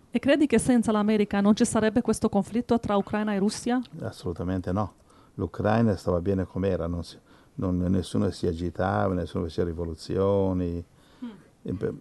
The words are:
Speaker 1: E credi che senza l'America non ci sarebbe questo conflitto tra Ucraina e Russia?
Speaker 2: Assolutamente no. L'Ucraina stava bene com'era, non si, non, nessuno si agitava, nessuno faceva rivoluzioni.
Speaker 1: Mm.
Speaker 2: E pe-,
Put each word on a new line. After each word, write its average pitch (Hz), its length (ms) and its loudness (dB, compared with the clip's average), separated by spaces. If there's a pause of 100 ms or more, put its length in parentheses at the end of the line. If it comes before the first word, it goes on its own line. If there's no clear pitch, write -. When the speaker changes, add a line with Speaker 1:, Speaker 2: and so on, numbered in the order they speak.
(100)
Speaker 1:
E 240 80 -4
credi 285 280 2
che 233 120 2
senza 240 340 2
l'America 208 500 2
non 208 120 6
ci 240 120 4
sarebbe 220 340 2
questo 226 300 0
conflitto 233 500 0
tra 208 160 0
Ucraina 214 380 -2
e 196 40 0
Russia? 214 400 0 (220)
Speaker 2:
Assolutamente 92 720 -4
no. 101 220 0 (400)
L'Ucraina 104 640 2
stava 87 260 0
bene 92 240 0
com'era, 92 400 -2
non 85 180 -4
si, - 140 -18 (380)
non, 90 200 -2
nessuno 92 540 0
si - 160 -6
agitava, 95 640 0
nessuno 87 320 -4
faceva 85 240 -2
rivoluzioni. 87 1160 -2 (400)
Speaker 1:
Mm. 247 60 -12 (340)
Speaker 2:
E - 120 -6
pe-, - 260 -4